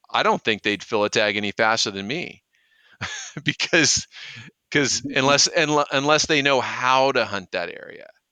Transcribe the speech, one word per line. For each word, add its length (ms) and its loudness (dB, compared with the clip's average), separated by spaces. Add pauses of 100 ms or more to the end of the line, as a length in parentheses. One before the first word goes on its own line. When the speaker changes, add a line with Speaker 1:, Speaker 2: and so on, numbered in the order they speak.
(140)
Speaker 1:
I 100 0
don't 200 0
think 180 -2
they'd 220 -2
fill 220 0
a 40 -2
tag 280 0
any 140 -4
faster 380 0
than 160 -8
me 380 -10 (560)
<laughs> 440 -12
because, 640 2 (640)
'cause 320 0
Speaker 2:
Mm-hmm. 160 -4
Speaker 1:
unless, 300 4
unle-, 440 2
unless 340 2
they 160 2
know 180 4
how 540 2
to 120 2
hunt 280 -8
that 160 -4
area, 400 -18 (220)